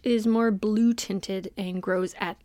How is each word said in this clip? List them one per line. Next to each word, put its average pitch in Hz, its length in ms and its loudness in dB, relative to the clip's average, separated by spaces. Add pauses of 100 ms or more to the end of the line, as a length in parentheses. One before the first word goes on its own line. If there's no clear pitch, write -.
is 233 240 2
more 226 240 4
blue 214 420 2
tinted 196 640 -6
and 185 260 -4
grows 185 360 -2
at 175 260 -6